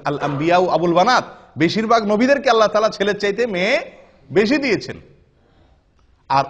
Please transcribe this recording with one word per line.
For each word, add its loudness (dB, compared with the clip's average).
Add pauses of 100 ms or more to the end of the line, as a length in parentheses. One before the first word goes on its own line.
"আল -4
আম্বিয়াউ 0
আবুল 0
বানাত", 2 (340)
বেশিরভাগ 0
নবীদেরকে 2
আল্লাহ 2
তাআলা 0
ছেলের -2
চাইতে -2
মেয়ে -2 (520)
বেশি 2
দিয়েছেন। -4 (1300)
আর 2